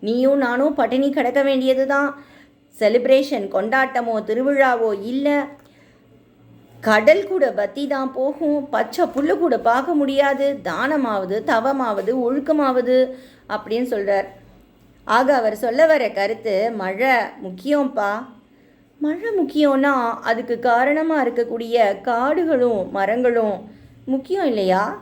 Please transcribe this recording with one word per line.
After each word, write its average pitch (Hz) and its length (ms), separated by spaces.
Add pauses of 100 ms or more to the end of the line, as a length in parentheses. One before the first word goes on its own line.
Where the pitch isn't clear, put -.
நீயும் 254 420
நானும் 262 320
பட்டினி 254 340
கிடக்க 277 340
வேண்டியது 262 440
தான், 285 200 (680)
செலிப்ரேஷன் 247 720
கொண்டாட்டமோ 240 760
திருவிழாவோ 247 680 (140)
இல்லை, 277 320 (1500)
கடல் 220 400
கூட 370 280
வத்தி 208 360
தான் 269 260
போகும், 294 440 (120)
பச்சை - 380
புல்லு 285 300
கூட 302 220
பார்க்க 262 420
முடியாது, 277 460 (160)
தானமாவது 208 800
தவமாவது 226 760
ஒழுக்கமாவது 254 800 (520)
அப்படின்னு 220 380
சொல்றார். 202 400 (800)
ஆக 247 280
அவர் 220 220
சொல்ல 254 300
வர 277 240
கருத்து 208 460 (160)
மழை 208 420 (240)
முக்கியம்ப்பா. 214 720 (880)
மழை 349 320
முக்கியம்னா 285 640 (280)
அதுக்கு 233 360
காரணமா 277 600
இருக்கக்கூடிய 233 560 (240)
காடுகளும் 254 920
மரங்களும் 220 640 (480)
முக்கியம் 277 460
இல்லையா? 190 340 (160)